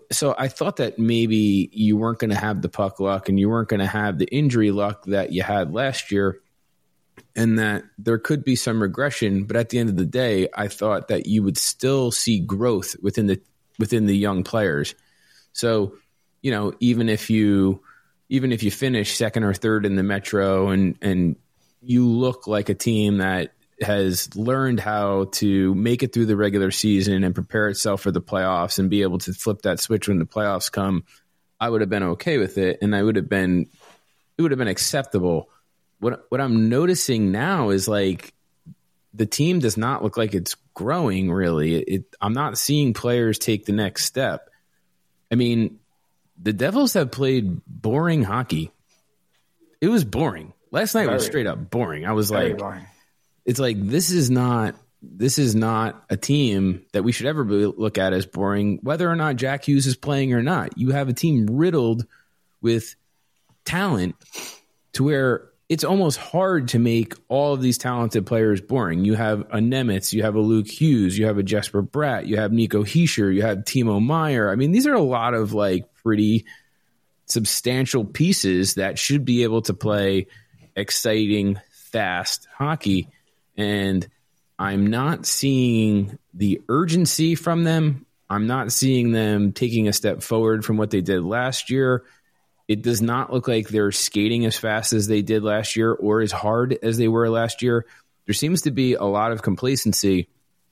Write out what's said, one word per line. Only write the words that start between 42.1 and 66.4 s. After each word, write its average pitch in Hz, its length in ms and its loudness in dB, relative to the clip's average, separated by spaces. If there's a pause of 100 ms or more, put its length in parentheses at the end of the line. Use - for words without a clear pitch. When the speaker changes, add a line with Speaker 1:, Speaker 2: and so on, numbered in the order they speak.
Speaker 1:
I'm 104 120 -2
not 131 240 -4
seeing 143 360 0
players 120 460 0
take 110 260 -2
the 101 80 -2
next 101 320 -2
step. 113 440 -4 (840)
I 113 40 0
mean, 120 440 0 (640)
the 190 120 0
Devils 208 400 0
have 143 180 0
played 127 560 0
boring 151 560 0
hockey. 98 480 -4 (1120)
It 165 80 2
was 214 160 4
boring. 101 480 -4 (180)
Last 208 220 -2
night 214 160 2
was 123 140 0
Speaker 2:
Very. - 80 -4
Speaker 1:
straight 123 160 0
up 80 220 -6
boring. 85 360 -4
I 107 80 0
was 107 160 2
Speaker 2:
Very 98 200 0
Speaker 1:
like, 101 100 -4
Speaker 2:
boring. 92 260 -10 (600)
Speaker 1:
it's 123 140 0
like, 120 200 0
this 151 320 0
is 156 180 2
not, 123 460 0 (260)
this 123 380 -2
is 120 160 2
not 110 540 0
a 110 60 -2
team 101 760 0
that 101 100 0
we 117 80 2
should 117 140 -4
ever 151 180 -2
be, 101 220 2
look 104 320 -2
at 95 160 0
as 92 120 -2
boring, 101 580 -2
whether 160 260 -2
or 165 60 0
not 156 220 -2
Jack 135 300 -4
Hughes 139 200 2
is 127 80 0
playing 139 380 0
or 117 100 2
not. 139 340 -2
You 127 140 0
have 139 180 0
a 117 40 0
team 123 360 2
riddled 123 560 0 (560)
with 117 340 0 (720)
talent 143 500 -2 (760)
to 131 100 0
where 135 460 0 (180)
it's 160 160 -2
almost 170 340 2
hard 175 520 0